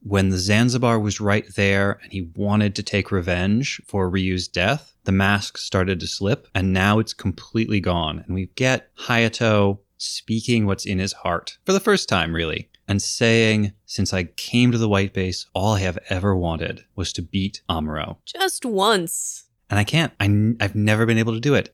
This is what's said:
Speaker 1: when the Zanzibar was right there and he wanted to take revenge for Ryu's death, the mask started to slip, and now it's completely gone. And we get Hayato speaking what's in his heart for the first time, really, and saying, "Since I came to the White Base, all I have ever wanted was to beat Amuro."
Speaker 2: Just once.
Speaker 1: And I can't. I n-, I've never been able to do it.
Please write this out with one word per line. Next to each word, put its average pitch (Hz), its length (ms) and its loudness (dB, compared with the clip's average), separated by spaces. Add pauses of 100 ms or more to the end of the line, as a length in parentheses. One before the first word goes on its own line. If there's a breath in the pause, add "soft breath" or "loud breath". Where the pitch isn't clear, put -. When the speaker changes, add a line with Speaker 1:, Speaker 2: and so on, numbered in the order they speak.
Speaker 1:
when 98 280 2
the 92 80 0
Zanzibar 117 600 2
was 104 220 -2
right 104 240 0 (100)
there 98 480 2
and - 100 -20
he 95 100 -6 (120)
wanted 101 400 0
to 104 80 -8
take 101 300 -2
revenge 92 760 0
for 92 240 -2
Ryu's 92 380 -2
death, 104 460 -2 (100)
the 98 80 0
mask 98 440 2
started 92 440 -2
to 87 80 -8
slip, 101 440 -4
and 92 200 0
now 101 260 4
it's - 160 -2
completely 107 640 -4
gone. 82 460 -2
And 90 80 -6
we 92 120 -4 (100)
get 131 420 -2
Hayato 110 800 2 (200)
speaking 110 680 -2
what's 98 200 -2
in 98 120 -2
his 95 140 -2
heart - 520 -6
for 190 80 0
the 190 80 2
first - 280 0
time, 85 260 0
really, 82 340 -4 (200)
and 101 120 2
saying, 110 720 2 (140)
"Since - 260 -4
I 92 120 -2
came 120 480 2
to 117 60 0
the 113 100 2
White 98 260 2
Base, 92 400 -4
all 101 200 2
I 98 60 2
have 90 180 -2 (100)
ever 95 280 2
wanted 85 480 -2 (120)
was 92 180 -6
to 90 80 -6
beat 98 480 -4
Amuro." 76 460 -4 (100)
Speaker 2:
Just - 400 -4
once. 196 800 -2 (260)
Speaker 1:
And 101 80 2
I 104 60 2
can't. 151 340 0
I 104 60 0
n-, 104 360 4
I've 98 140 -2
never 107 300 2
been 113 140 2
able 113 160 0
to 113 60 -4
do 139 140 2
it. - 200 0